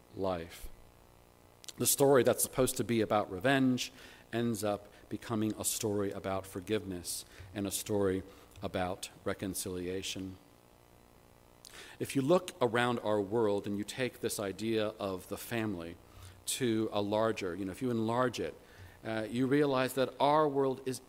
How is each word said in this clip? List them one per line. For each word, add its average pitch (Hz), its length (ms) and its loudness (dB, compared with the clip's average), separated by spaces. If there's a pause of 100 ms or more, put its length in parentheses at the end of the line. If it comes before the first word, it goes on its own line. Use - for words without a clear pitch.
(160)
life." 90 520 -4 (1080)
The 123 100 -2
story 139 360 8
that's 113 200 4
supposed - 360 0
to 117 60 0
be 113 180 2
about 104 280 2
revenge 127 640 2 (400)
ends 117 320 0
up 104 240 -2 (220)
becoming 107 480 -2
a 107 60 -6
story 101 460 -2
about 95 360 -4
forgiveness 95 800 -6 (280)
and 104 120 -4
a 95 40 -4
story 98 520 0 (400)
about 92 480 -4 (140)
reconciliation. 92 1120 -6 (1600)
If 123 160 -4
you 135 60 4
look 143 300 4 (100)
around 120 420 4
our 107 160 4
world 101 460 2
and 101 100 -2
you 101 80 -4
take - 360 -4
this 113 200 -4
idea 107 580 0
of 95 300 -4
the 98 80 -6
family 92 600 -4 (500)
to 110 460 0
a 104 100 2
larger, 104 520 2
you 95 120 -6
know, 92 60 -6
if 90 100 -10
you 127 80 0
enlarge 117 500 2
it, 80 140 -4 (520)
uh, 110 240 -4
you 123 160 2
realize 131 460 4
that 127 260 0
our 147 300 6
world 135 380 2
is 127 220 -4